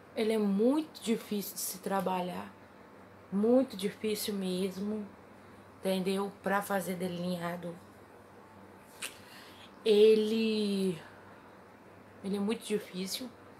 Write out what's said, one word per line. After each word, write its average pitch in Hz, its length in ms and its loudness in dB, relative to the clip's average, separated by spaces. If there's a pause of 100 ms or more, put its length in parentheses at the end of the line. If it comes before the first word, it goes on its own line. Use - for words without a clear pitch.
(160)
ele 220 160 2
é 220 60 4
muito 220 680 2
difícil 208 520 -2
de - 40 -10
se - 200 -6
trabalhar. 185 760 -4 (800)
Muito 240 440 4
difícil 208 580 -4
mesmo, 196 720 -2 (760)
entendeu? 190 520 -2 (100)
Pra 196 200 0
fazer 190 340 -2
delineado. 175 800 -4 (2000)
Ele, 214 1120 4 (1300)
ele 196 140 -4
é - 20 0
muito 214 240 -2
difícil, 202 680 -4 (300)